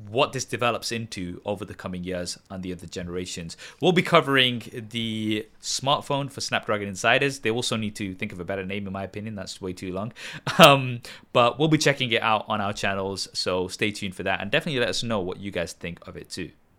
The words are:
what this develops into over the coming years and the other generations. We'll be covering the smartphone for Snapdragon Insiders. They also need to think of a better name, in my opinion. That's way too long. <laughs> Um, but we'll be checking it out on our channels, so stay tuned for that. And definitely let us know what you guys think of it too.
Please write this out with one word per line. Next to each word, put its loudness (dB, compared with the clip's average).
what 2
this -4
develops -2
into -6
over -4
the -10
coming -8
years -6
and -8
the -6
other -10
generations. -8
We'll 6
be 4
covering 4
the -2
smartphone -2
for -12
Snapdragon 0
Insiders. 2
They 2
also 0
need -4
to -4
think -8
of -10
a -8
better -4
name, -6
in -6
my -6
opinion. -8
That's -10
way -4
too -8
long. -6
<laughs> -4
Um, 8
but 6
we'll 4
be 6
checking 2
it 4
out 2
on 0
our 0
channels, -2
so 0
stay -2
tuned -6
for -8
that. 0
And -6
definitely 0
let 2
us -2
know -2
what -4
you -8
guys -4
think -12
of -14
it -14
too. -8